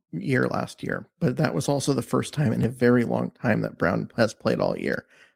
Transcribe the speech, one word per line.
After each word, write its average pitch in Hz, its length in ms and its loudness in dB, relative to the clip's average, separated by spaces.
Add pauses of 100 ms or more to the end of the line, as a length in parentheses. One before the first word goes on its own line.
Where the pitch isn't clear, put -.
(140)
year 127 340 0
last - 340 -6
year, - 260 -8 (120)
but 127 180 0
that 165 160 0
was 160 160 -2
also 143 240 0
the 127 80 0
first - 320 -2
time 131 200 2
in 117 100 0
a 113 60 2
very 123 340 4
long 117 280 -2
time 110 300 0
that - 160 -6
Brown 107 400 0
has 117 160 2
played - 260 -2
all 50 200 0
year. - 260 -4 (300)